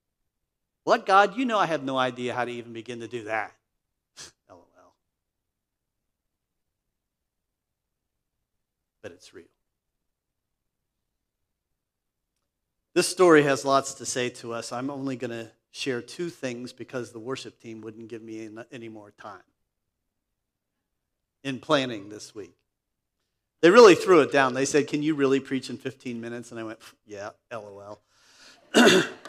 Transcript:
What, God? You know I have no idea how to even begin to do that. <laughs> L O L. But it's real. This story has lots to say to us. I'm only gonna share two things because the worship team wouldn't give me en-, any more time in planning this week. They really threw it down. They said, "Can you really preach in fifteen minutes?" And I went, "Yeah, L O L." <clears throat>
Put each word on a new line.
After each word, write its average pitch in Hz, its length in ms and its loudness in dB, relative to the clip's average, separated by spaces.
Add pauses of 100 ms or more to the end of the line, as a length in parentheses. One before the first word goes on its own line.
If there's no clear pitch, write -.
(840)
What, 214 240 0
God? 196 300 6
You 262 80 -2
know 233 120 -2
I 190 80 2
have 156 180 -4
no 135 140 -4
idea 123 380 -2
how 120 100 -2
to 120 60 -8
even 117 220 -12
begin 113 260 -14
to 113 80 -12
do 113 160 -10
that. 107 320 -6 (640)
<laughs> - 140 -20 (180)
L 95 80 -20
O 87 100 -20 (100)
L. 90 160 -20 (4000)
But 104 120 -16
it's - 200 -20
real. 87 120 -20 (3500)
This 170 140 0
story 165 360 6
has 139 220 0
lots 135 300 0
to 120 100 -16
say 123 240 -4
to 117 240 -14
us. 113 180 -12
I'm 127 180 -8
only 135 260 -8
gonna 117 360 -12 (240)
share 123 260 -6
two 170 280 -12
things 123 420 -10
because 117 400 -12
the 113 80 -16
worship 120 400 -12
team 113 220 -16
wouldn't 110 260 -16
give 113 140 -14
me 110 240 -14
en-, 110 260 -18
any 120 160 -16
more 107 240 -20 (100)
time 101 220 -18 (2000)
in 135 160 -8
planning 127 480 -2
this 104 260 -18
week. 95 200 -18 (1040)
They 165 100 8
really 208 260 12
threw 175 260 4
it 120 100 0
down. 135 220 2
They 131 100 -2
said, 139 240 0
"Can 147 160 -4
you 156 120 -2
really 135 260 2
preach 135 280 -8
in 120 80 -10
fifteen 127 440 -12
minutes?" 117 300 -14
And 117 100 -14
I - 20 -10
went, 113 160 -14 (260)
"Yeah, 104 260 -14 (200)
L 110 160 -12
O 101 320 -18 (760)
L." 190 300 6
<clears throat> - 20 -4 (220)